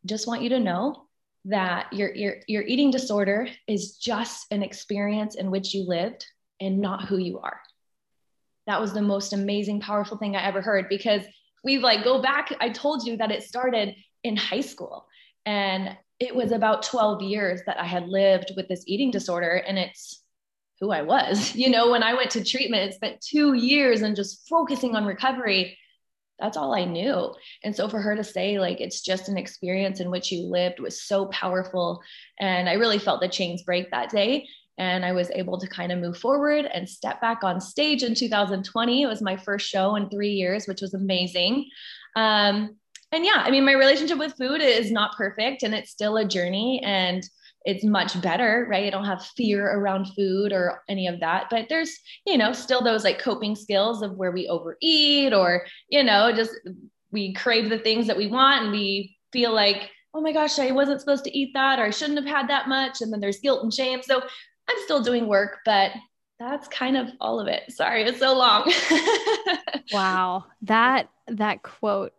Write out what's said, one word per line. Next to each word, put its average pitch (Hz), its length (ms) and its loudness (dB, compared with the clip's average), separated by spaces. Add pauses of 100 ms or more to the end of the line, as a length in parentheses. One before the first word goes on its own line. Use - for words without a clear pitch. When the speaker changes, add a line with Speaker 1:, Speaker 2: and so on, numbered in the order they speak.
Speaker 1:
"Just 214 200 -6
want 233 140 -4
you 233 80 -2
to 254 100 2
know 208 480 -2 (380)
that 185 480 -2
your, 196 220 -2
your, 202 220 -4 (120)
your 214 140 -2
eating 254 280 2
disorder 214 560 0 (200)
is 196 320 -4
just 226 520 -6
an 202 120 -2
experience 208 720 -4
in 190 160 -4
which 190 240 -4
you 196 120 -2
lived 175 380 -4 (360)
and 190 200 0
not 190 240 -4
who 190 140 -2
you 180 220 -4
are." - 200 -10 (1040)
That 202 140 0
was 208 140 -4
the 208 80 0
most 202 320 -2
amazing, 202 460 -2
powerful 208 360 -4
thing 202 180 -6
I 180 100 -2
ever 196 180 -2
heard, 196 260 0
because 202 340 0 (400)
we've, 269 200 2
like, 214 220 4
go 247 180 4
back. 285 360 0
I 233 120 0
told 269 360 -2
you 226 120 -4
that 220 120 0
it - 120 -4
started 233 520 -2 (300)
in 220 120 -2
high 226 260 -2
school, - 440 -12 (380)
and 196 500 -2 (240)
it 254 160 -4
was 233 180 0
about 214 320 2
twelve 214 360 2
years 196 460 -2
that - 120 -4
I 175 60 -4
had 175 240 -4
lived 190 480 4
with 190 100 -6
this 180 200 -6
eating 233 240 0
disorder, 175 460 0
and 190 220 -2
it's - 420 -8 (600)
who 196 100 -4
I 156 120 0
was. 202 520 2
<laughs> 233 80 -2
You 262 60 4
know, 233 220 6
when 233 120 4
I 233 120 4
went 254 160 0
to 220 120 -2
treatment 226 420 0
and 196 100 -6
spent - 260 -8
two 294 320 2
years 247 480 4
and 214 160 0
just - 320 -8
focusing 269 480 0
on 208 80 0
recovery, 202 720 -2 (640)
that's 214 160 -4
all 139 180 -2
I 185 100 0
knew. 180 480 -2 (300)
And 208 140 -6
so 208 120 -2
for 214 120 -4
her 208 160 0
to 214 80 -4
say, 196 340 -2
like, 185 220 -2
"It's - 200 -6
just 190 280 -4
an 196 100 -2
experience 190 640 -4
in 180 100 -4
which 180 220 -4
you 175 140 -4
lived," 180 340 -2
was - 220 -8
so 196 240 -2
powerful. 185 720 -4 (400)
And 180 280 0
I 170 40 2
really 208 260 2
felt 202 220 0
the 180 80 0
chains 180 340 -4
break 180 280 -2
that - 200 -4
day. 220 380 0 (300)
And 185 260 0
I 180 80 0
was 180 200 0
able 185 260 -4
to 190 100 -8
kind 180 240 -6
of 180 80 -2
move 170 180 -6
forward 294 460 2
and 185 240 -6
step - 320 -8
back 226 240 -2
on 185 160 0
stage 294 420 -2
in 233 120 -2
two 233 140 -2
thousand 196 360 0
twenty. 240 380 0
It 277 40 4
was 220 160 -4
my 190 140 -2
first 202 320 -4
show 196 260 0
in 202 140 -2
three 208 240 -2
years, 196 340 -2
which 190 140 -8
was 196 140 -8
amazing. 190 720 0 (480)
Um, 214 600 2 (360)
and 330 120 0
yeah, 392 200 4
I - 60 2
mean, 269 140 6
my 277 80 6
relationship 285 460 6
with 302 180 -4
food 277 260 -2
is 226 280 4
not 208 260 0
perfect, 220 460 -2
and 220 120 -2
it's - 160 -6
still 214 260 -2
a 220 80 2
journey, 196 580 -2
and 185 400 0 (420)
it's 196 200 -2
much 190 360 2
better, 214 480 2
right? 202 180 0
I 196 40 -2
don't 196 140 -4
have 190 200 -4 (120)
fear 208 280 0 (140)
around 196 280 0 (100)
food 196 360 0
or 180 360 0
any 190 180 -2
of 175 140 -4
that, 170 280 0
but 226 200 -2
there's, 320 280 -2 (300)
you 370 100 2
know, 226 160 4
still 247 300 0
those, 220 220 2
like, - 160 2
coping 214 340 -2
skills 208 480 0
of 190 140 -6
where 185 160 -2
we 180 160 -4
overeat 285 840 2
or, 175 320 4 (240)
you 285 140 4
know, 220 300 6
just 226 180 0 (640)
we 196 220 -4
crave 226 360 2
the 220 80 0
things 220 300 2
that 214 80 0
we 208 100 0
want 262 380 4
and 208 80 -2
we 196 440 -4 (160)
feel 240 200 2
like, 202 380 2 (220)
"Oh 311 80 -6
my 311 120 0
gosh, 302 260 2
I 262 140 2
wasn't 277 280 2
supposed 277 240 0
to - 140 -4
eat 277 160 -2
that," 269 240 2
or, 226 60 2
"I 208 60 0
shouldn't 294 280 -2
have 285 180 -4
had 269 120 0
that 277 200 0
much." 269 320 -2
And 220 120 -4
then 208 80 -4
there's 202 180 -2
guilt 269 240 0
and 220 100 -2
shame. 254 300 -2
So 262 180 2 (480)
I'm 466 160 -2
still 294 160 2
doing 233 280 2
work, 202 360 2
but 196 280 4 (480)
that's 277 260 -8
kind 262 300 0
of 247 140 -2 (100)
all 233 180 -2
of 202 80 -4
it. - 240 -4
Sorry, - 320 0
it's 247 160 0
so 262 180 4
long. 247 400 6
<laughs> - 1160 0
Speaker 2:
Wow. 185 540 0 (160)
That, 226 480 4 (180)
that 214 340 -2
quote 196 560 -4